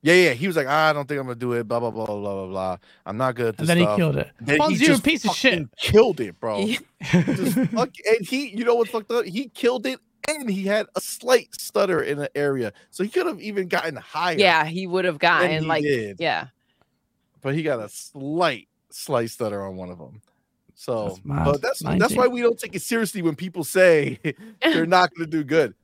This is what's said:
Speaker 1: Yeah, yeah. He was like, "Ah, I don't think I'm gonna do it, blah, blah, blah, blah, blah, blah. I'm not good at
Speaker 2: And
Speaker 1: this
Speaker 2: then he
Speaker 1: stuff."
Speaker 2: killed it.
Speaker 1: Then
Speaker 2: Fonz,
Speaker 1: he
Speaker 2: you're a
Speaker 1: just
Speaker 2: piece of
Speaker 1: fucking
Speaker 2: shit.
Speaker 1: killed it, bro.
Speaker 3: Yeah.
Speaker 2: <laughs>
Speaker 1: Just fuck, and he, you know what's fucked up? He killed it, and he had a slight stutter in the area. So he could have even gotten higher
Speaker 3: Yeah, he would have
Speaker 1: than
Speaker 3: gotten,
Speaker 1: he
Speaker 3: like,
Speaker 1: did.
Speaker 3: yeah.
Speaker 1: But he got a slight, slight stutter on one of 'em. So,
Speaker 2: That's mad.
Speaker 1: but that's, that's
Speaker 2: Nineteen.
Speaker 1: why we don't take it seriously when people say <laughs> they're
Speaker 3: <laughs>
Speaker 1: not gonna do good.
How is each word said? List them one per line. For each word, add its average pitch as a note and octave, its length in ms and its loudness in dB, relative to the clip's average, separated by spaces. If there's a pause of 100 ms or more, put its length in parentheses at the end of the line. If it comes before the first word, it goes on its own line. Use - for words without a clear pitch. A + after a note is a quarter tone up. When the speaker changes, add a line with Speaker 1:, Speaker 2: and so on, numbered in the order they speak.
Speaker 1:
Yeah, D#3+ 120 6
yeah. F3 200 6
He B2+ 120 -4
was F#3 100 -4
like, C#3+ 120 0
"Ah, D#3 220 4
I - 20 2
don't C#3+ 160 -4
think D3 100 -4
I'm C3+ 80 -6
gonna B2 120 -8
do B2 160 -4
it, A#2+ 120 -2
blah, A#2 140 -2
blah, A#2 100 -2
blah, A2 140 -6
blah, G#2 160 -6
blah, G2 260 -6
blah. F#2 300 -4 (300)
I'm G2+ 100 -8
not B2+ 200 -2
good A#2+ 100 -2
at A2 120 -2
Speaker 2:
And - 20 -
Speaker 1:
this D#3+ 80 -2
Speaker 2:
then E3+ 100 4
he F3 60 6
Speaker 1:
stuff." G#3 120 2
Speaker 2:
killed D#3 200 0
it. - 220 -6
Speaker 1:
Then C#3+ 200 0
Speaker 2:
Fonz, D4 140 4
Speaker 1:
he - 20 2 (100)
Speaker 2:
you're - 0 -
a D4+ 120 6
Speaker 1:
just G#3 80 -2
Speaker 2:
piece D4+ 200 0
of G#3 100 0
Speaker 1:
fucking F3+ 440 0
Speaker 2:
shit. - 140 -2
Speaker 1:
killed G#3+ 280 6
it, G2 180 -8
bro. G#2+ 200 -4
Speaker 3:
Yeah. G#3+ 200 -2 (220)
Speaker 2:
<laughs> - 100 -8 (140)
Speaker 1:
Just A#3 340 -2 (120)
fuck, A#3+ 200 -2 (160)
and G#3+ 200 2
he, C4+ 280 -4
you A3+ 120 -4
know A#3+ 80 4
what's A#3 160 0
fucked A3 200 -6
up? A#3 140 0
He A3 240 -6
killed B3 380 -2
it, C4 120 -4 (300)
and D4 220 -4
he F#3+ 140 -4
had G#3 300 0
a F#3 60 -4
slight - 580 -2
stutter F#3 440 0
in C#3+ 160 -2
the D3 180 -6
area. C3+ 360 -2 (180)
So - 120 -8
he G#3 60 -4
could F4 180 0
have A#3 140 -6
even G3+ 280 -6
gotten E3 280 -2
higher E3 420 -4
Speaker 3:
Yeah, E3+ 280 4
he F3+ 200 -6
would F3+ 200 -2
have D#3 120 -2
Speaker 1:
than E3+ 220 4
Speaker 3:
gotten, D#3 220 0
Speaker 1:
he D#3 60 -2
Speaker 3:
like, D#3+ 140 0
Speaker 1:
did. A2+ 380 -2
Speaker 3:
yeah. G2 280 -2 (920)
Speaker 1:
But C#3 140 -4
he E3 80 -2
got C#3+ 180 -2
a G#2 80 -10
slight, D3 800 -4 (220)
slight A#2 400 -4
stutter G#2 360 -6
on F#2+ 100 -10
one F#2 140 -12
of F2 100 -14
'em. G#2 200 -20 (540)
So, A2+ 340 -6
Speaker 2:
That's F#2+ 160 -12
mad. D3 220 -2
Speaker 1:
but C#3+ 160 0
that's, C4 180 -4
that's F3+ 200 -2
Speaker 2:
Nineteen. G#3+ 180 2
Speaker 1:
why B3+ 100 4
we B3 140 -2
don't A#3 160 2
take G#3+ 160 -12
it F3+ 80 -6
seriously G#3+ 400 -2
when D#3+ 140 0
people F3 280 -8
say D#3+ 580 4
<laughs> A3 400 -8
they're C4 240 2
Speaker 3:
<laughs> - 0 -
Speaker 1:
not F3+ 280 4
gonna E3 140 -6
do D#3 160 -2
good. C3+ 400 2